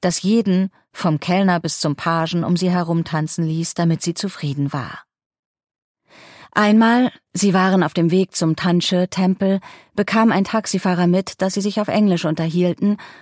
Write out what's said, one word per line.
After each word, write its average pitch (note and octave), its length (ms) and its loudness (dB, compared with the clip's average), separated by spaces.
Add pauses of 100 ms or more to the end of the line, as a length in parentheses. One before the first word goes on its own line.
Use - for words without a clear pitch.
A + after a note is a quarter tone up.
das F3+ 220 -2
jeden, F#3+ 480 2 (220)
vom D#3 260 -2
Kellner F#3 400 0
bis E3 220 -4
zum D3 160 -2
Pagen, E3 480 -2
um F3 120 0
sie F3+ 140 0
herum E3+ 320 0
tanzen D#3+ 420 -4
ließ, D#3+ 300 -4
damit E3 280 0
sie E3+ 120 -4
zufrieden C#3+ 580 -6
war. - 320 -10 (1500)
Einmal, A3+ 540 4 (220)
sie F#3+ 200 2
waren F#3+ 300 4
auf D#3 120 -2
dem E3+ 180 2
Weg F#3 240 0
zum D#3+ 180 0
Tanshe-Tempel, F#3 1040 0 (380)
bekam A3 340 2
ein F#3 140 2
Taxifahrer F3+ 640 0
mit, F#3+ 340 0
dass F#3+ 120 -2
sie G3+ 60 -4
sich G#3 200 -2
auf G3 80 -4
Englisch F#3+ 360 2
unterhielten F3 720 0 (240)